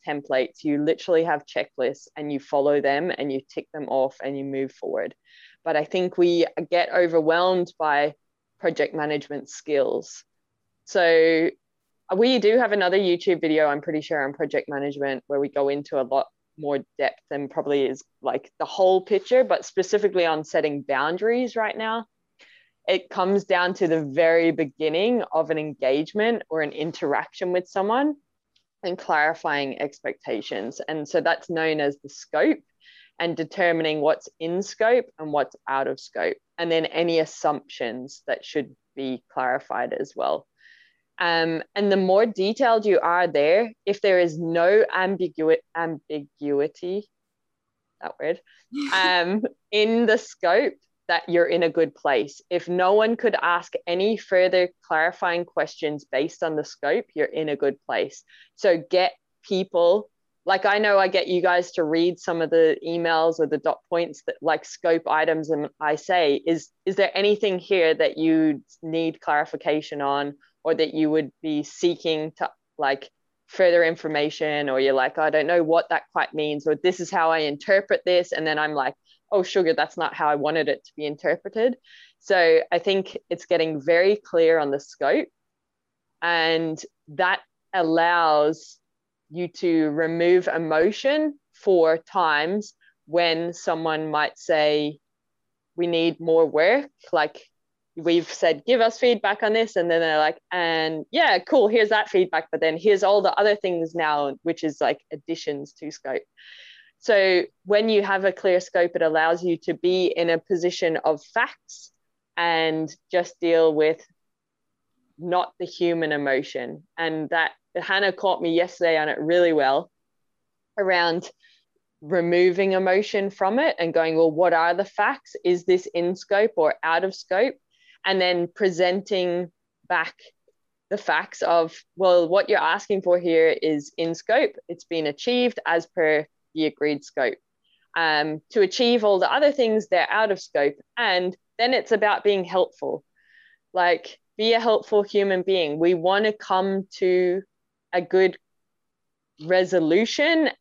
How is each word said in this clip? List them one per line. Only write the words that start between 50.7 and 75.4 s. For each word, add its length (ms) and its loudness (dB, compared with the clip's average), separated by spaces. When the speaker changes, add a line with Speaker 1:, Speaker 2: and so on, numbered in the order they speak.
Speaker 1:
that 200 -2
you're 180 2
in 160 0
a 60 2
good 260 0
place. 540 -2
If 200 -4
no 260 2
one 220 2
could 240 0
ask 340 -2
any 300 0
further 540 2
clarifying 580 -2
questions 680 -6
based 320 -4
on 140 -4
the 80 -4
scope, 500 -4
you're 120 -2
in 220 -6
a 80 -4
good 200 -2
place. 360 -4
So 340 0
get 220 2
people, 640 0
like, 180 0
I 140 2
know 200 4
I 100 4
get 200 0
you 140 0
guys 300 2
to 120 -2
read 340 0
some 220 -4
of 100 -2
the 260 4
emails 540 0
or 60 0
the 120 -2
dot 220 -4
points 360 -4
that, 140 -6
like, 240 -2
scope 420 -2
items, 440 0
and 180 -4
I 160 -2
say, 500 0
"Is, 240 -2
is 100 -2
there 200 2
anything 420 0
here 360 2
that 220 0
you 460 2
need 380 -4
clarification 800 -4
on 340 -4
or 100 0
that 200 -2
you 160 2
would 200 0
be 200 -4
seeking 760 -2
to, 120 -6
like, 320 -4
further 360 4
information?" 840 -2
Or 120 0
you're 140 2
like, 240 0
"I 120 2
don't 160 2